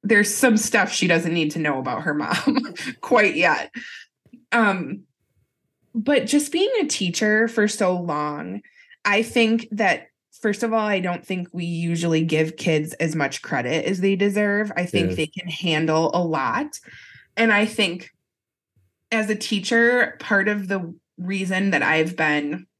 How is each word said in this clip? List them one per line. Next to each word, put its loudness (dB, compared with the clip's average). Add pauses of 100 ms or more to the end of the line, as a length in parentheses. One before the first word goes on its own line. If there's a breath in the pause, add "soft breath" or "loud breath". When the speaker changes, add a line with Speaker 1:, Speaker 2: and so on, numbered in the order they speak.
Speaker 1:
there's 2
some 4
stuff 0
she 0
doesn't 2
need 0
to -6
know -2
about -6
her -2
mom -2 (120)
<laughs> -12
quite 2
yet. 0 (760 loud breath)
Um, 0 (920)
but 2
just 0
being 2 (100)
a 0
teacher 0
for 2
so 0
long, -6 (420 soft breath)
I 2
think 2
that, 0 (340)
first -2
of -2
all, 0
I 0
don't -4
think -6
we -8
usually 0
give 0
kids 0
as -2
much -4
credit -4
as -2
they 2
deserve. 0
I -2
think 0
Speaker 2:
Yeah. -4
Speaker 1:
they 0
can -14
handle 0
a 2
lot. -2 (560 loud breath)
And 4
I 4
think -2 (1000)
as 0
a 2
teacher, 2
part 2
of -2
the -4 (240)
reason -2
that 2
I've 2
been -2 (140)